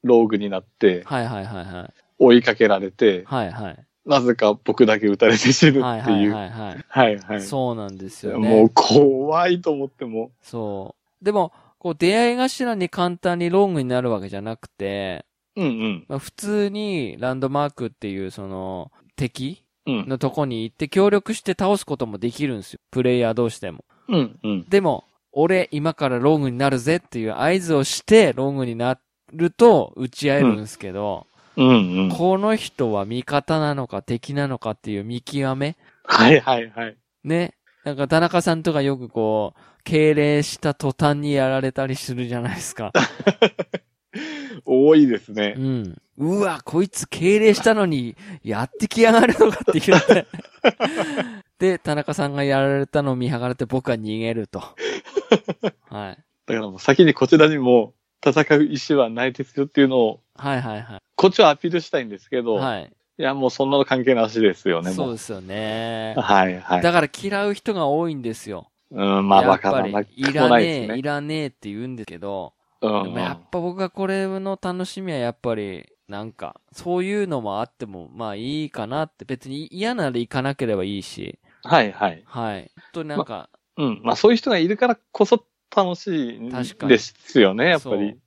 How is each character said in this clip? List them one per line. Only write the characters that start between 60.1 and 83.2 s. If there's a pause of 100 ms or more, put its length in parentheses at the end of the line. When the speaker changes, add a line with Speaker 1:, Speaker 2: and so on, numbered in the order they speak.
Speaker 2:
は
い
は
い
は
い。 (140)
Speaker 1:
こ
っ
ち
は
ア
ピ
ー
ル
し
た
い
ん
で
す
け
ど、
Speaker 2:
は
い。 (260)
Speaker 1:
い
や、
も
う
そ
ん
な
の
関
係
な
し
で
す
よ
ね、
も
う。
Speaker 2:
そ
う
で
す
よ
ね。
Speaker 1:
は
い
は
い。
Speaker 2:
だ
か
ら (140)
嫌
う
人
が
多
い
ん
で
す
よ。 (200)
Speaker 1:
う
ん、
ま
あ、
Speaker 2:
や
っ
ぱ
り、
Speaker 1:
わ
か
ら
な
く (320)
も
な
い
で
す
ね。
Speaker 2:
い
ら
ね
え、
い
ら
ね
え
っ
て
言
う
ん
で
す
け
ど、 (280)
Speaker 1:
う
ん
う
ん。
Speaker 2:
で
も
や
っ
ぱ
僕
が
こ
れ
の
楽
し
み
は
や
っ
ぱ
り、 (220)
な
ん
か、 (120)
そ
う
い
う
の
も
あ
っ
て
も、
ま
あ
い
い
か
な
っ
て、
別
に
嫌
な
ら
行
か
な
け
れ
ば
い
い
し。 (240)
Speaker 1:
は
い
は
い。
Speaker 2:
は
い。 (220)
と
な
ん